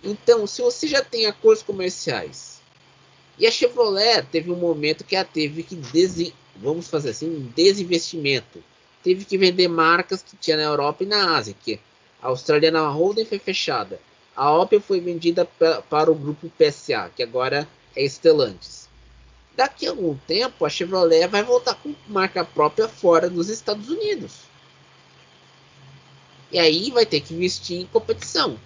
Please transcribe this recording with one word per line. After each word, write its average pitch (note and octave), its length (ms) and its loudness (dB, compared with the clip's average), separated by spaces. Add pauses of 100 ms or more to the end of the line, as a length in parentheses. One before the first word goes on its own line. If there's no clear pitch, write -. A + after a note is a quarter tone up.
Então, G#3 420 2
se - 160 -8
você B3 240 -2
já C#4 160 0
tem A3+ 240 -4
acordos A3 360 4
comerciais, E3+ 1000 -8 (760)
e G#3 80 2
a A#3 40 6
Chevrolet A3+ 800 2
teve E3+ 220 -2
um F3 40 -4
momento D#3 480 -2
que - 120 -4
ela F#3+ 80 0
teve D#3 380 -6
que F#3 120 -14
desi-, E3+ 600 -2 (200)
vamos D3 320 -6
fazer D3 240 -4
assim, D#3 180 -8
um C#3+ 280 -8
desinvestimento, E3+ 1040 0 (400)
teve F#3 220 0
que G3 140 -4
vender F#3 300 2
marcas E3+ 540 0
que - 140 -20
tinha D#3 220 -2
na D3+ 40 -2
Europa D3+ 400 -2
e F#3+ 40 -4
na G3+ 300 0
Ásia, A2 280 -6
que G#2+ 160 -6 (420)
a B2+ 60 -8
australiana D#3 600 2
Holden F#3+ 360 0
foi G#3 140 -8
fechada, A2+ 600 -4 (380)
a C#3+ 160 2
Opel F#3+ 280 4
foi G3 200 -2
vendida E3+ 440 0
pa-, D#3+ 380 0
para D#3 300 2
o - 20 6
grupo D3+ 360 -8
P - 160 4
S D3 280 -4
A, F#2+ 140 -4
que - 140 -10
agora C3 440 -2 (300)
é C3+ 80 -2
Stellantis. C#3 800 2 (720)
Daqui C4+ 320 -2
a E4 40 -2
algum F3 260 -4 (100)
tempo, G#3 380 -2
a D3 60 0
Chevrolet E3+ 560 2
vai G3+ 160 2
voltar B3 320 0
com D4 200 -12 (140)
marca F#3+ 340 -2
própria D#3+ 460 0
fora E3+ 400 4
dos F3 220 -4
Estados G#3+ 400 -8
Unidos. F#4+ 420 -4 (2250)
E F#3 80 -2
aí E3+ 320 2
vai A#3+ 140 4
ter E3 160 -2
que E3 140 -14
investir F3+ 460 -4
em F#3 60 -12
competição. G#3+ 800 -2